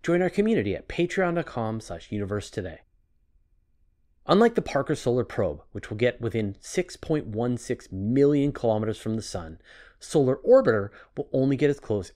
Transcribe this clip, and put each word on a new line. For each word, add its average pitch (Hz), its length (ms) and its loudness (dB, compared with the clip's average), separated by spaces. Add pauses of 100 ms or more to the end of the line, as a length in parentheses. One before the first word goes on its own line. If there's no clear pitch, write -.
Join 175 180 2
our 180 80 2
community 170 460 2
at - 120 -10
patreon 175 500 -2
dot 165 100 -2
com 110 340 -6
slash - 320 -12
universe 101 380 -4
today. 92 300 -8 (1500)
Unlike 226 300 4
the 180 60 2
Parker 139 320 -2
Solar 123 300 0
Probe, 85 380 -2 (100)
which - 160 -12
will 107 80 -8
get 120 240 0
within 110 400 -4
six - 360 -6
point - 300 -4
one 120 300 -2
six - 340 -8
million 139 640 2
kilometers 110 460 0
from 110 180 -4
the 110 60 -6
sun, 82 360 -10 (400)
Solar - 380 2
Orbiter 139 540 4 (260)
will - 160 -8
only 135 240 2
get 143 140 4
as 143 100 -2
close 104 360 -4